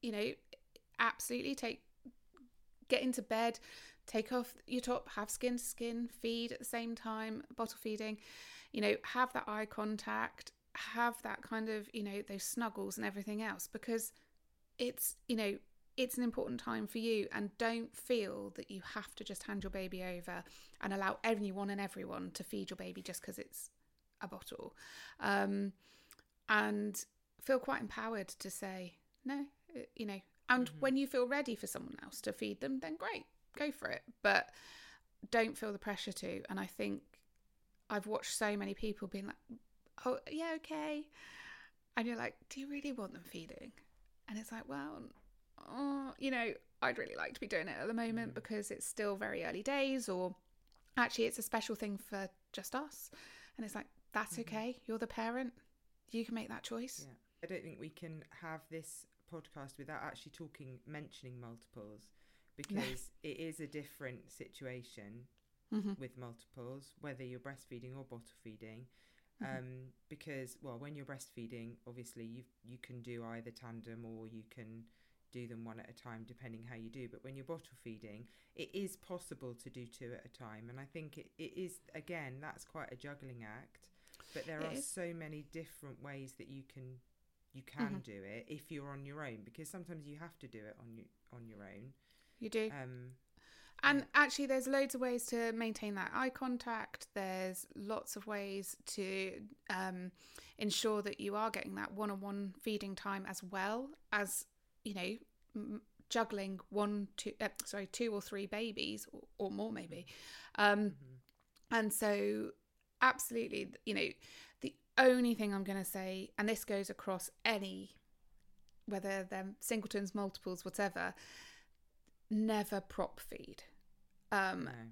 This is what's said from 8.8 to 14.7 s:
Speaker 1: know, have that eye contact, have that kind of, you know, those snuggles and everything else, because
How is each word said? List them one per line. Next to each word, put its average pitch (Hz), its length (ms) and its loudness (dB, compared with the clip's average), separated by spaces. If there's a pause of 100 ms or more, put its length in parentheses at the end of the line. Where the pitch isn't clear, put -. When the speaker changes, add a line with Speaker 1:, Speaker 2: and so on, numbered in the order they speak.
Speaker 1:
know, 208 240 8
have 254 280 6
that - 140 2
eye 214 200 0
contact, 214 880 0 (220)
have 233 480 2
that 214 200 -2
kind 220 260 0
of, 214 260 0
you 214 80 0
know, 202 200 0
those 196 200 -4
snuggles 202 560 0
and 214 80 0
everything 208 340 -2
else, 196 280 -2
because 226 440 0 (680)